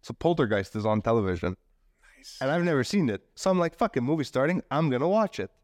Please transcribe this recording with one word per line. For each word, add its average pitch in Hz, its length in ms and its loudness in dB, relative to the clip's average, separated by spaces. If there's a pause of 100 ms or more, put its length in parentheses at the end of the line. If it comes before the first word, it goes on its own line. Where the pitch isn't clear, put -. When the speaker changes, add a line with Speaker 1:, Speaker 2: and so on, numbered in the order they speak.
Speaker 1:
So - 120 -12
Poltergeist 127 600 0
is 107 120 -2
on 107 160 0
television. 92 520 0 (640)
Speaker 2:
Nice. - 240 -20
Speaker 1:
And 135 80 -2
I've 170 140 0
never 151 200 2
seen 175 260 2
it. 98 120 -4 (140)
So - 160 0
I'm 180 80 2
like, 170 160 0
"Fuck 220 220 -2
it, 123 40 0
movie 147 220 0
starting. 143 480 0
I'm 151 180 2
gonna 127 200 0
watch 208 300 0
it." 92 120 -6 (120)